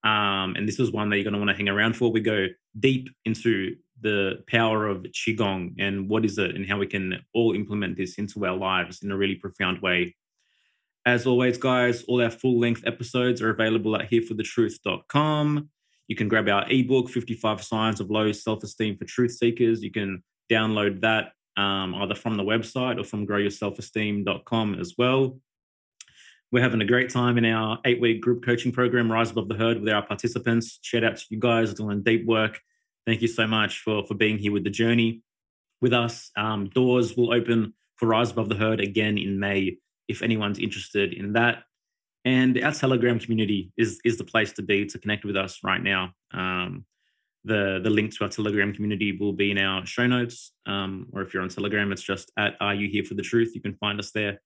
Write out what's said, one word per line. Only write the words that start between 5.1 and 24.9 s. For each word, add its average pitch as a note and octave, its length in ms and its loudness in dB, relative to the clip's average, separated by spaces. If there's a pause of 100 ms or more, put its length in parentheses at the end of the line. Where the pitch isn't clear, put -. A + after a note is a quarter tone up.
and G2 300 -2
what A2 160 0
is G2+ 140 0
it F2+ 180 -2
and F#2+ 100 -6
how G2+ 120 -2
we G2 100 -2
can F#2 320 -4 (140)
all A2+ 200 4
implement G2+ 420 -4
this F#2 200 -6
into G2+ 280 -6
our F#2 120 -2
lives F#2 460 -2
in G2 100 -6
a G2 40 -4
really G2 200 0
profound F#2 440 -4
way. F2+ 360 0 (920)
As A#2+ 180 2
always, B2 320 4
guys, B2 480 2
all B2 160 2
our A#2 100 2
full-length A#2+ 540 0
episodes A#2+ 580 -2
are A2+ 80 2
available A2 440 2
at G#2 120 -2
here A#2 160 2
for A2+ 120 -6
the G#2+ 80 -4
truth - 400 0
dot F#2 240 -4
com. D3+ 600 2 (400)
You A2 80 -4
can A2 100 0
grab G#2 220 2
our G2+ 200 2
ebook, B2+ 400 2
Fifty-five A#2 540 -4
Signs A2 380 0
of G2 100 -6
Low G#2+ 220 2
Self-Esteem G#2+ 640 -4
for - 80 -10
Truth A#2+ 280 0
Seekers. A2+ 520 2
You F#2 80 -6
can G2 320 -4 (260)
download G#2+ 520 2
that, A2 300 2 (240)
um, G2 380 0
either F#2+ 220 -4
from A2 200 -4
the G2+ 60 0
website A2+ 560 0
or G2+ 60 -6
from G#2 200 -6
grow G#2 140 0
your G2+ 120 2
self G2+ 280 -6
esteem G#2 460 -2
dot F#2+ 220 -4
com A2 340 0
as F2 180 -8